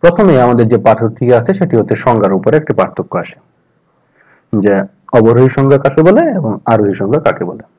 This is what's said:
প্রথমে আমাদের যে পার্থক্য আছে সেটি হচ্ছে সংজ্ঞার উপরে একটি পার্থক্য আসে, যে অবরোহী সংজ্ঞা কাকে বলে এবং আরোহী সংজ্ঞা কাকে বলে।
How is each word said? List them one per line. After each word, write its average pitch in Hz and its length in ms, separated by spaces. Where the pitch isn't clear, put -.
প্রথমে 175 320
আমাদের 120 260
যে 117 140
পার্থক্য 113 340
আছে 113 200
সেটি 170 200
হচ্ছে 104 160
সংজ্ঞার 101 340
উপরে 104 220
একটি - 180
পার্থক্য 92 340
আসে, - 140
যে 101 200
অবরোহী 120 400
সংজ্ঞা 135 260
কাকে 143 240
বলে 220 140
এবং 120 120
আরোহী 104 300
সংজ্ঞা 117 240
কাকে 92 240
বলে। - 140